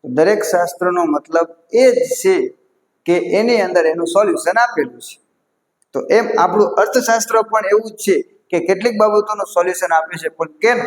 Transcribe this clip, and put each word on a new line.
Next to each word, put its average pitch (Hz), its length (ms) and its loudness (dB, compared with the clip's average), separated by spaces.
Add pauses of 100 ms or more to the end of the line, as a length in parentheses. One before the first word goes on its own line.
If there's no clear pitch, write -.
દરેક 156 380 2
શાસ્ત્રનો 175 600 -2
મતલબ 160 420 -2 (260)
એ 247 180 6
જ 247 40 0
છે 190 580 0 (520)
કે 175 120 2
એની 208 440 0
અંદર 180 240 0
એનું 160 220 0
સોલ્યુશન 185 520 0
આપેલું 135 400 -2
છે. - 220 -20 (720)
તો - 140 -6
એમ 214 300 2
આપણું 180 300 2
અર્થશાસ્ત્ર 226 760 0
પણ 214 240 -2
એવું 214 260 -2
જ - 40 -20
છે 170 260 0
કે - 380 -6
કેટલીક 196 400 -2
બાબતોનું 208 460 0
સોલ્યુશન 180 480 -2
આપે 160 240 -2
છે, 165 120 -6
પણ - 160 -6
કેમ? 233 420 0